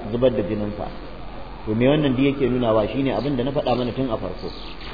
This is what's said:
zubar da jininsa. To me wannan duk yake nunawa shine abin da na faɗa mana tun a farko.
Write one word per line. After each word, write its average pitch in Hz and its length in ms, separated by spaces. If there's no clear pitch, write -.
zubar 120 220
da 113 100
jininsa. 104 460
To 107 120
me 123 80
wannan 143 300
duk 135 100
yake 139 220
nunawa 110 420
shine 131 240
abin 131 220
da 120 80
na 143 80
faɗa 127 240
mana 123 160
tun 135 180
a 110 80
farko. 92 320